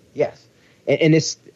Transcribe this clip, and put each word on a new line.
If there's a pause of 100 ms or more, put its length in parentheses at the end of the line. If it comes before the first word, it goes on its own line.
(120)
Yes. (440)
And,
and
this, (200)